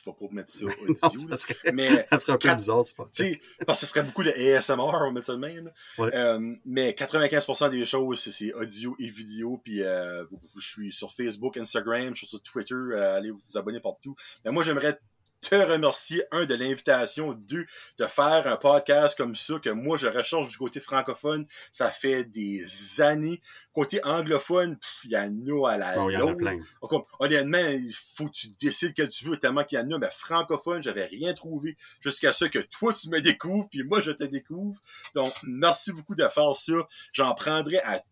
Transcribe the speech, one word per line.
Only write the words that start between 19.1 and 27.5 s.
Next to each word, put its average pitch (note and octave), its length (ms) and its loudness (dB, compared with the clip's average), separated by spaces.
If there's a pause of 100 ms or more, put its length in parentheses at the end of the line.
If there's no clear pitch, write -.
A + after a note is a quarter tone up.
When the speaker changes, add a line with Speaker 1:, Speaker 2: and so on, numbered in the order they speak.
Speaker 1:
comme A#2+ 180 -2
ça D#3 220 -4
que B2+ 120 -2
moi, C3 260 0
je C3 100 0
recherche B2 420 0
du - 80 -14
côté C3 240 -6
francophone. C#3+ 640 -2 (280)
Ça A#2+ 180 2
fait C3 340 0
des G2+ 760 -4
années. D3+ 400 2 (340)
Côté D#3 300 0
anglophone, D#3+ 720 2
pff, - 260 -14
il A#2+ 60 -10
y A2 80 2
en A#2+ 460 0
a B2+ 80 4
à G2+ 60 2
la F#2 240 0
Speaker 2:
Oh, F#2+ 80 2
il F#2+ 40 0
y - 20 0
en A#2 40 2
a D3+ 100 4
Speaker 1:
longue. F3 80 -2
Speaker 2:
plein. F#2+ 200 -2 (220)
Speaker 1:
Donc, - 260 -2 (120)
honnêtement, D3 400 2